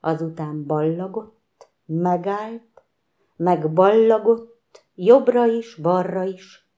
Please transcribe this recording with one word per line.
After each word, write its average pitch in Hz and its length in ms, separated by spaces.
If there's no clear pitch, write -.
Azután 160 600
ballagott, 170 1000
megállt, 190 960
meg 160 360
ballagott, 220 1120
jobbra 240 520
is, 226 280
balra 180 480
is - 560